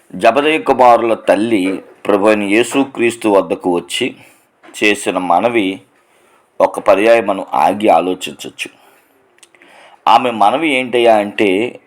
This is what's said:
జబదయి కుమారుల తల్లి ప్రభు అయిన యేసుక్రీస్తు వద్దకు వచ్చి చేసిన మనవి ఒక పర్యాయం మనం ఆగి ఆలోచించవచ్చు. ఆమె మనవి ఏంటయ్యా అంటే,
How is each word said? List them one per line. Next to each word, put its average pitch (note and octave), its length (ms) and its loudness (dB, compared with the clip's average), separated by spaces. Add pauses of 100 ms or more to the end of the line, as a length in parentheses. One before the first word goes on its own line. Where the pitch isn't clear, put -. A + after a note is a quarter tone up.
(160)
జబదయి C#3 460 0
కుమారుల A#2+ 520 2
తల్లి F#2+ 720 -2 (240)
ప్రభు G2+ 200 2
అయిన G#2 160 2
యేసుక్రీస్తు A#2 840 -2
వద్దకు F#2 460 0
వచ్చి A#2+ 400 -6 (680)
చేసిన G2+ 340 0
మనవి F#2+ 640 0 (800)
ఒక F#2+ 180 0
పర్యాయం G#2 480 2
మనం F#2+ 260 -6
ఆగి G2 360 0
ఆలోచించవచ్చు. - 960 -4 (1200)
ఆమె A#2+ 240 2
మనవి A2+ 380 0
ఏంటయ్యా A#2+ 460 2
అంటే, G#2 720 -2